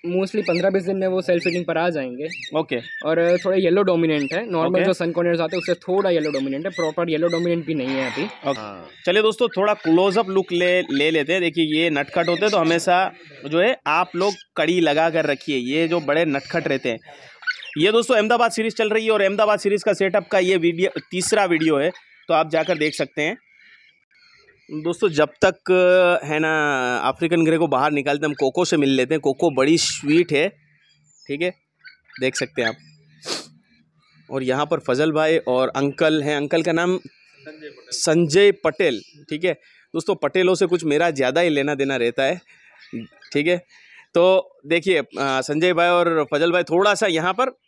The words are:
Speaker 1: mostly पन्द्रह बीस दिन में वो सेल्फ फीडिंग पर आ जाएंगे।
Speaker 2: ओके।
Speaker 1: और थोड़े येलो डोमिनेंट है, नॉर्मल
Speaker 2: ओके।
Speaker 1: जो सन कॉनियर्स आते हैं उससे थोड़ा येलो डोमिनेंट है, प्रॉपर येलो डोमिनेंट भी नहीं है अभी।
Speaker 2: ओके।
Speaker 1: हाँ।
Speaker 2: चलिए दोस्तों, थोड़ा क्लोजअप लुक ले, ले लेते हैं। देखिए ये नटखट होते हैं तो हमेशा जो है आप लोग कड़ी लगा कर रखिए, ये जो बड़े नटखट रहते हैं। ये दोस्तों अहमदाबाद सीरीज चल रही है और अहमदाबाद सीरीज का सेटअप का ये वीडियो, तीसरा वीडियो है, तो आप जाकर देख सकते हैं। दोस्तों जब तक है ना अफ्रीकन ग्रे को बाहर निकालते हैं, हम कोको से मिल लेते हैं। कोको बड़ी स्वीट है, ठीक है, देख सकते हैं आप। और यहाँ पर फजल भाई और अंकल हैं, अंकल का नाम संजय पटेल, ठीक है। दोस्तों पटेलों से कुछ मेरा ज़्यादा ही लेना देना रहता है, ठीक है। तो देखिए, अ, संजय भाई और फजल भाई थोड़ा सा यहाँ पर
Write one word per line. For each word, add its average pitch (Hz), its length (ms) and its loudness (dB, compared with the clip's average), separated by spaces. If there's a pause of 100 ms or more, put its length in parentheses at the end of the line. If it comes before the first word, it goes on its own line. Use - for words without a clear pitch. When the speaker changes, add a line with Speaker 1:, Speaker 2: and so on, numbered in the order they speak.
(140)
Speaker 1:
mostly 190 320 -2
पन्द्रह 180 220 0
बीस 196 140 0
दिन 190 140 -4
में 190 100 -2
वो 185 140 0
सेल्फ 175 220 0
फीडिंग 175 220 -2
पर 165 120 -2
आ 170 120 0
जाएंगे। 135 380 -6 (320)
Speaker 2:
ओके। 151 180 -4
Speaker 1:
और 165 680 0
थोड़े 190 160 2
येलो 180 220 2
डोमिनेंट 160 500 0
है, 214 180 -4
नॉर्मल 170 280 0
Speaker 2:
ओके। 160 60 2
Speaker 1:
जो 190 80 2
सन 170 180 -2
कॉनियर्स 170 280 0
आते 160 160 -4
हैं 175 60 -2
उससे 180 120 -2
थोड़ा 190 360 0
येलो 151 220 0
डोमिनेंट 139 340 -4
है, 190 60 -4
प्रॉपर 170 380 -4
येलो 160 180 0
डोमिनेंट 170 380 -2
भी 160 80 -4
नहीं 135 140 -2
है 135 240 -4
अभी। 139 120 -6
Speaker 2:
ओके। 139 360 -6
Speaker 1:
हाँ। 98 300 -14 (160)
Speaker 2:
चलिए 185 160 2
दोस्तों, 220 260 0 (100)
थोड़ा 202 160 2
क्लोजअप 185 560 2
लुक 190 220 -2
ले, 180 300 2
ले 147 300 0
लेते 156 220 0
हैं। 190 80 0
देखिए 160 400 0
ये 170 80 2
नटखट 156 400 0
होते 175 120 0
हैं 208 100 2
तो 208 60 2
हमेशा 175 560 2 (340)
जो 156 120 0
है 226 180 2 (100)
आप 165 280 0
लोग 190 180 0 (240)
कड़ी 170 220 2
लगा 160 300 2
कर 156 160 0
रखिए, 143 320 -4
ये 139 300 -2
जो 170 120 -2
बड़े 151 260 0
नटखट 147 420 -4
रहते 135 220 -2
हैं। 113 100 -6 (800)
ये 165 140 2
दोस्तों 233 240 2
अहमदाबाद 226 360 2
सीरीज 226 240 -4
चल 214 140 -2
रही 220 160 -2
है 220 60 0
और 208 100 2
अहमदाबाद 202 380 2
सीरीज 202 240 -2
का 214 100 2
सेटअप 196 340 0
का 202 120 2
ये 185 180 2
वीडियो, 170 420 0 (120)
तीसरा 196 340 0
वीडियो 160 320 2
है, 151 140 0 (360)
तो 165 60 0
आप 160 160 2
जाकर 160 280 0
देख 151 160 -2
सकते - 280 -6
हैं। 170 160 -4 (1300)
दोस्तों 165 380 -2
जब 151 200 2 (160)
तक 185 260 0 (520)
है 151 160 -4
ना 156 140 0 (440)
अफ्रीकन 160 480 0
ग्रे 160 120 2
को 160 100 0
बाहर 135 240 0
निकालते 143 340 -2
हैं, 151 40 -2
हम 147 40 -4
कोको 151 320 0
से 170 120 0
मिल 139 120 2
लेते 131 240 0
हैं। 156 80 -2
कोको 147 300 0
बड़ी 139 260 2
स्वीट 160 540 0
है, 151 180 0 (800)
ठीक 143 140 -6
है, 175 120 -4 (680)
देख 131 140 -2
सकते - 260 -4
हैं 113 80 0
आप। 113 60 -8 (1600)
और 131 120 -6
यहाँ 127 220 0
पर 160 140 -2
फजल 143 320 0
भाई 156 260 2
और 127 380 0
अंकल 143 480 0
हैं, 147 140 -2
अंकल 147 260 -2
का 175 80 -2
नाम 175 280 0 (880)
संजय 170 600 4
पटेल, 151 500 -2 (280)
ठीक 156 140 -6
है। 180 100 0 (400)
दोस्तों 165 220 -2
पटेलों 180 400 2
से 196 100 2
कुछ 170 180 -2
मेरा 160 260 2
ज़्यादा 135 320 0
ही 175 80 2
लेना 147 260 0
देना 139 200 -2
रहता 120 280 0
है, 165 180 -2 (920)
ठीक 147 140 0
है। 175 100 2 (560)
तो 185 420 2 (100)
देखिए, 165 320 0
अ, 135 80 0 (140)
संजय 147 540 0
भाई 170 160 2
और 170 440 2
फजल 160 180 2
भाई 175 120 2
थोड़ा 190 320 2
सा 220 120 -2
यहाँ 175 260 0
पर 226 160 -2 (180)